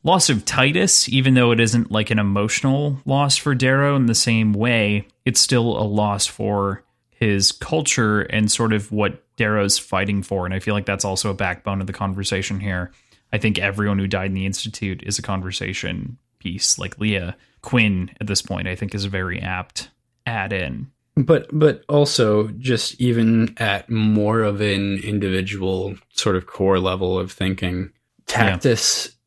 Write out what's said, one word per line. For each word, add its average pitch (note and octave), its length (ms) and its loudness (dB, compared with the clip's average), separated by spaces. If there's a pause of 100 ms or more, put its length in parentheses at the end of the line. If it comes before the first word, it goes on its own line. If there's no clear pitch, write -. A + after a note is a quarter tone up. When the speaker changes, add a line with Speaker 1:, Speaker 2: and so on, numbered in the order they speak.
Speaker 1:
loss E3+ 260 4
of A2+ 140 0
Titus, D3+ 640 2
even C3 260 4
though B2 180 6
it A2+ 100 4
isn't, A2+ 300 2
like, G#2+ 200 0
an G#2+ 80 2
emotional C3+ 840 0
loss C#3 320 2
for C#3+ 180 0
Darrow C3+ 400 2
in C3+ 120 4
the A2+ 80 2
same A2 380 2
way, G#2 540 0 (180)
it's - 140 2
still A#2 420 2
a - 60 2
loss G#2 400 0
for G2+ 560 -2 (280)
his G2+ 420 2
culture A#2 680 0
and G#2+ 280 0
sort A2+ 220 2
of G#2 180 -2
what G#2 320 -2 (140)
Darrow's G#2+ 420 0
fighting G2 440 -2
for. F#2+ 220 -4
And F2+ 80 -4
I F#2+ 60 -4
feel G#2+ 140 -2
like G#2 120 -2
that's G2 200 -2
also G2 240 -2
a G2 40 -2
backbone G2 460 -4
of F#2+ 80 -4
the G2 60 -8
conversation G2 680 -4
here. F#2 320 -4 (400)
I A2 60 -2
think G#2+ 220 0
everyone G2+ 380 0
who G2 100 0
died G2 200 -2
in G2 60 -4
the F#2+ 120 -2
Institute G2 580 -6
is G2+ 140 -6
a A2 60 -8
conversation F#2+ 960 -6 (220)
piece, - 380 -4
like - 220 -10
Leah. G2 380 -2 (240)
Quinn G#2 580 0
at G#2 80 -6
this G2+ 140 0
point, F#2+ 260 -6
I F#2 80 -6
think, G2 180 -8
is G2+ 120 -4
a G2+ 40 -4
very F#2 320 -4
apt F#2 480 -8 (360)
add-in. G2 640 -4 (280)
Speaker 2:
But, C#3+ 360 4
but D3+ 360 2
also, A#2+ 600 2 (100)
just B2 420 -4
even A2+ 580 2
at G2+ 320 -2
more A2 520 2
of G#2 200 0
an G2 380 0
individual F#2+ 960 -2 (180)
sort G2+ 220 0
of F2+ 120 -2
core F#2+ 320 2
level F#2 400 0
of F#2 120 -6
thinking, F#2 600 -4 (380)
Speaker 1:
Yeah. G#2 280 0
Speaker 2:
Tactus - 580 0 (120)